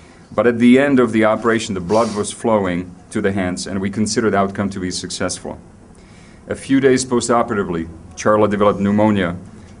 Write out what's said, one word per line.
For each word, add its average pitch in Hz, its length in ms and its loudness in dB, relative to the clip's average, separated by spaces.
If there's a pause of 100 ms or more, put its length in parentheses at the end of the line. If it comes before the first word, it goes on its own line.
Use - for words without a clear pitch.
(320)
but 107 160 0
at 117 120 0
the 123 200 8
end 139 220 4
of 110 100 2
the 110 140 2
operation, 113 480 0
the 92 80 -4
blood 104 340 0
was 101 160 -4
flowing 92 640 -2 (140)
to 110 100 -6
the 101 140 -2
hands, 92 340 -4
and 95 140 -6
we 98 80 -4
considered 107 420 -2
the 98 60 0
outcome 98 320 -2
to 98 100 -8
be 92 100 -6
successful. - 680 -8 (880)
A 104 80 -6
few 135 240 0
days 131 240 4
postoperatively, 104 840 -2 (260)
Charla 107 340 2
developed 101 300 2
pneumonia, 101 560 2 (440)